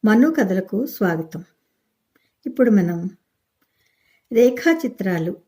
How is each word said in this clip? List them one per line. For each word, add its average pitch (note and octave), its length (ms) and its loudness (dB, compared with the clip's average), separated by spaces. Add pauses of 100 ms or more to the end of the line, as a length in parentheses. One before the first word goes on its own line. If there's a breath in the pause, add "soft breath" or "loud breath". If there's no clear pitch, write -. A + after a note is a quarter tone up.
మను A#3 260 4
కథలకు G3 540 -2
స్వాగతం. E3 580 -6 (1000)
ఇప్పుడు B3+ 260 0
మనం F3 380 0 (1200)
రేఖా B3+ 520 2
చిత్రాలు F3 520 -4 (100)